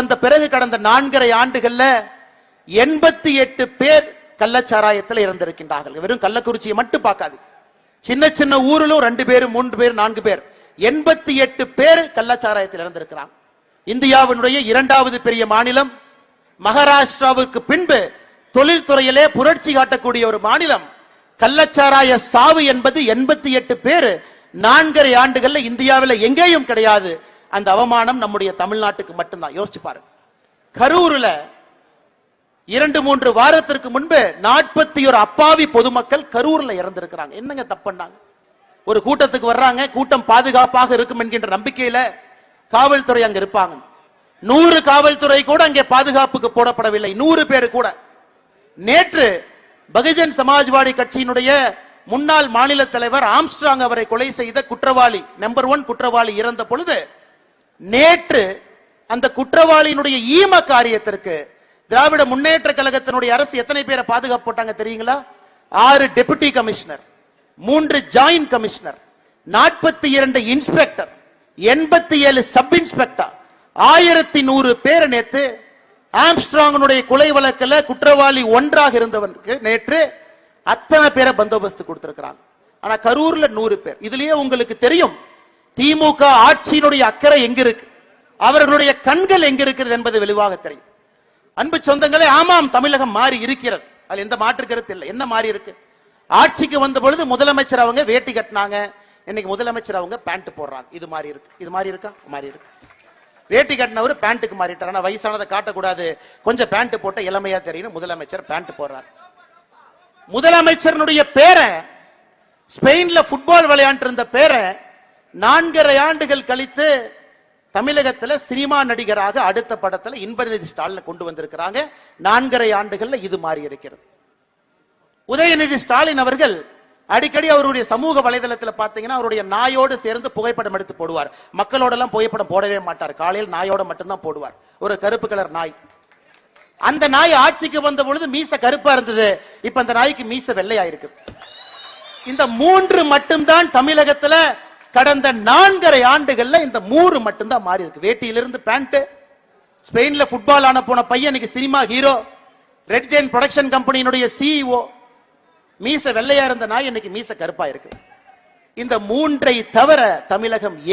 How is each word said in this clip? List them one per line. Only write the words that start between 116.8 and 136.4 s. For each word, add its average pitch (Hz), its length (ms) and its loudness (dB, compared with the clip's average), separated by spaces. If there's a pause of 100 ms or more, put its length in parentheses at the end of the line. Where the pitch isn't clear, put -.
தமிழகத்துல 262 580 -2 (160)
சினிமா 277 300 -2 (100)
நடிகராக 208 480 -4 (120)
அடுத்த 226 240 -4 (100)
படத்துல 190 420 -8
இன்பநிதி 220 460 -8
ஸ்டாலினை 180 340 -10
கொண்டு 170 240 -14
வந்திருக்கிறாங்க. 165 500 -10 (480)
நான்கரை 240 400 0 (120)
ஆண்டுகள்ல 208 480 -8
இது 185 180 -8
மாறி 156 240 -6
இருக்கிறது. 139 340 -20 (1300)
உதயநிதி 302 540 0
ஸ்டாலின் 285 400 -2
அவர்கள் 262 320 -2 (540)
அடிக்கடி 294 440 -2
அவருடைய 277 400 0
சமூக 277 320 -2
வலைதளத்துல 240 560 -6
பாத்தீங்கன்னா, 220 380 -8
அவருடைய 220 240 -6 (100)
நாயோடு 262 500 0
சேர்ந்து 226 340 -8
புகைப்படம் 220 400 -6
எடுத்து 190 220 -10
போடுவார். 160 320 -8 (300)
மக்களோட 247 360 -2
எல்லாம் 247 180 -6
புகைப்படம் 220 380 -4
போடவே 202 260 -2 (100)
மாட்டார், 165 320 -10
காலையில் 190 340 -4
நாயோட 196 360 -4
மட்டும்தான் 185 360 -12
போடுவார். 147 280 -12 (300)
ஒரு 208 100 -4 (100)
கருப்பு 226 260 -4
கலர் 190 260 -6
நாய். 165 160 -8 (1080)